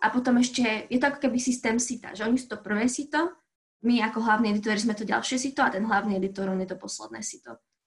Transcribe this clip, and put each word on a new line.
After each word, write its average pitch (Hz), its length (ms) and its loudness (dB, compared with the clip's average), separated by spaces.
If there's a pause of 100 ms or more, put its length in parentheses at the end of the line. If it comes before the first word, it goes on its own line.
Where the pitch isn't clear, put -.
a 220 80 2
potom 247 240 2
ešte 240 560 2
je 254 80 2
to 285 80 4
ako 285 80 -2
keby 247 240 0
systém 240 400 0
sita, - 320 -6
že 214 160 -4
oni 240 80 4
sú - 160 -4
to 208 80 -8
prvé 214 320 0
sito, 302 400 -2 (560)
my 240 160 4
ako 220 160 -2
hlavní 220 320 4
editori 214 240 0
sme 214 160 0
to 208 160 -6
ďalšie 233 320 0
sito 277 240 0
a - 80 2
ten 196 120 -2
hlavný 202 360 0
editor, 190 320 -2
on 185 80 0
je 185 80 -4
to 185 80 -8
posledné 196 480 -10
sito. - 320 -14 (300)